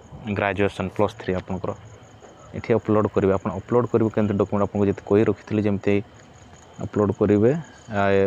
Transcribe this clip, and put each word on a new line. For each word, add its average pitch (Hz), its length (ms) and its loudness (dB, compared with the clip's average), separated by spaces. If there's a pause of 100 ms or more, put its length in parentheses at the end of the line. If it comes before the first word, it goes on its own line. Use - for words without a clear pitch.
(300)
ଗ୍ରାଜୁଏସନ୍, 98 600 -2
ପ୍ଲସ୍ 101 260 -2
ଥ୍ରୀ - 180 -6
ଆପଣଙ୍କର 92 380 -6 (840)
ଏଠି - 180 -6
ଅପଲୋଡ଼ 107 360 2
କରିବେ। 95 260 2
ଆପଣ 95 220 -4
ଅପଲୋଡ଼ 117 320 0
କରିବେ 110 220 2
କେମିତି 107 240 -2
ଡକ୍ୟୁମେଣ୍ଟ, 101 300 0
ଆପଣଙ୍କୁ 101 220 0
ଯେତେ 98 180 -2
କହି 104 200 4
ରଖିଥିଲି, 107 380 -2
ଯେମିତି 101 340 0 (840)
ଅପଲୋଡ଼ 104 340 0
କରିବେ। 104 380 4 (360)
ଆ, 104 220 -2
ଏ 98 180 4